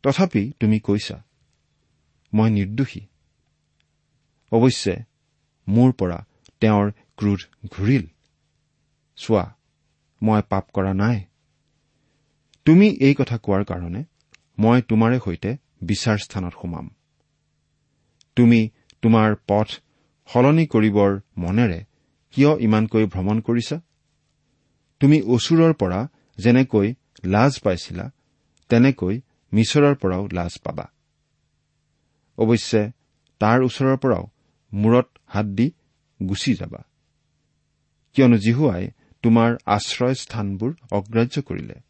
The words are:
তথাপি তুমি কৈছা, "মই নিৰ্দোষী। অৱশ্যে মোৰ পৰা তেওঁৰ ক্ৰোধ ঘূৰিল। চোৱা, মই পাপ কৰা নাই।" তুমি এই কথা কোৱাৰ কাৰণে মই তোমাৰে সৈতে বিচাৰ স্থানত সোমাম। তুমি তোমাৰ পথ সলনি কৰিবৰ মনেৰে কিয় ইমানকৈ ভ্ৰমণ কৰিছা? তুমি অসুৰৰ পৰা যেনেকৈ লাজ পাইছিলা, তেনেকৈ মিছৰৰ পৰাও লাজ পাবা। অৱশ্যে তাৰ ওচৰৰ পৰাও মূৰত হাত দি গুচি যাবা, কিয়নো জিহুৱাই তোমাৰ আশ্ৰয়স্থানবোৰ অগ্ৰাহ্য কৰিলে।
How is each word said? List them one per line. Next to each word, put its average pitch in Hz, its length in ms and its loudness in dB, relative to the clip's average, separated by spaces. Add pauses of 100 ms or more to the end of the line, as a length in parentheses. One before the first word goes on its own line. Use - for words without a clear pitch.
তথাপি 151 560 -2
তুমি 107 200 2
কৈছা, - 440 -6 (1080)
"মই 110 180 2
নিৰ্দোষী। 104 560 -4 (1400)
অৱশ্যে 113 520 0 (640)
মোৰ 120 240 4
পৰা 90 340 -6 (340)
তেওঁৰ 104 320 2 (260)
ক্ৰোধ 101 220 -2 (320)
ঘূৰিল। 107 340 -2 (1120)
চোৱা, 98 400 -2 (680)
মই 107 260 2
পাপ 98 240 -4
কৰা 95 200 -2
নাই।" 101 300 -2 (1400)
তুমি 185 240 6
এই 139 260 2
কথা 120 220 -4
কোৱাৰ 101 260 -2
কাৰণে 90 400 -10 (560)
মই 117 220 4
তোমাৰে 113 440 0
সৈতে 98 320 -6 (240)
বিচাৰ 104 360 -2
স্থানত 92 440 -10
সোমাম। 85 280 -12 (1500)
তুমি 117 340 4 (320)
তোমাৰ 110 340 2 (120)
পথ 104 200 0 (680)
সলনি 147 320 4
কৰিবৰ 104 540 2 (180)
মনেৰে 92 480 -2 (460)
কিয় 143 280 2
ইমানকৈ 110 460 0
ভ্ৰমণ 95 340 -4
কৰিছা? 120 420 -4 (1160)
তুমি 147 220 4
অসুৰৰ 160 520 2
পৰা 98 340 -4 (300)
যেনেকৈ 117 580 2 (300)
লাজ 110 340 2
পাইছিলা, 92 520 -6 (580)
তেনেকৈ 120 520 2 (320)
মিছৰৰ 143 420 2
পৰাও 95 380 -4
লাজ 87 300 -8
পাবা। - 280 -12 (1500)
অৱশ্যে 113 540 0 (480)
তাৰ 113 220 2
ওচৰৰ 131 360 -2
পৰাও 107 300 -2 (460)
মূৰত 110 340 2 (180)
হাত 104 200 -4
দি 110 260 -2 (520)
গুচি 98 320 -4
যাবা, 87 280 -16 (1300)
কিয়নো 123 240 4
জিহুৱাই 107 540 -2 (320)
তোমাৰ 117 420 2
আশ্ৰয়স্থানবোৰ 110 1080 -4 (180)
অগ্ৰাহ্য 113 500 -2
কৰিলে। 80 320 -12 (160)